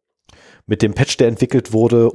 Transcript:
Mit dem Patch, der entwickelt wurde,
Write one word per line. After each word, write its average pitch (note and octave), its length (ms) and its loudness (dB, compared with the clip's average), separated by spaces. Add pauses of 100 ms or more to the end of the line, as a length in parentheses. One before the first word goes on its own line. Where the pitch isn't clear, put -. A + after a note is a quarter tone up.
(640)
Mit G#2+ 160 -4
dem G#2 120 0
Patch, - 240 -4
der A#2+ 100 2
entwickelt B2+ 460 -2
wurde, A#2 420 2